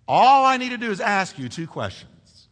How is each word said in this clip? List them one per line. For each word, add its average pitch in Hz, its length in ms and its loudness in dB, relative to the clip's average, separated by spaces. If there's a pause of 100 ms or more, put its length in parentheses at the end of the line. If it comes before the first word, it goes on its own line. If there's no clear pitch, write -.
All 254 380 4
I 262 120 2
need 247 120 -6
to 247 80 -10
do 226 140 -6
is 175 100 -6
ask 196 380 -2
you 127 100 -10
two 135 180 -10
questions. - 840 -12